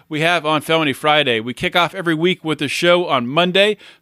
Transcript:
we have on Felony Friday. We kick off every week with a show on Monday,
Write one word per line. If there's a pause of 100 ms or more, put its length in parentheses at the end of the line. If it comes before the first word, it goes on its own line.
we
have
on
Felony
Friday.
We
kick
off
every
week
with
a
show
on
Monday, (260)